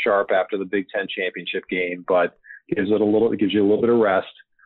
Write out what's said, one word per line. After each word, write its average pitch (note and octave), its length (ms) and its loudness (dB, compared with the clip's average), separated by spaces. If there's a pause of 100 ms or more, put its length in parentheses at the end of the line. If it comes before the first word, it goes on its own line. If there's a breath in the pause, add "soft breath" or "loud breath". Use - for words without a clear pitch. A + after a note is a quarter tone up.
sharp G2+ 280 0
after F#2+ 260 0
the G2 80 -4
Big F#2+ 240 -4
Ten G2 180 -4
championship F2+ 600 -8
game, F2+ 380 -6
but F2+ 300 0 (380 loud breath)
gives G2+ 140 -4
it G#2+ 120 2
a G#2+ 40 2
little, A2 260 2
it G#2 80 -6
gives G2 140 0
you G#2 80 2
a G2 60 4
little G#2 140 2
bit A#2 100 2
of A#2+ 80 4
rest. F#2+ 280 2 (380 soft breath)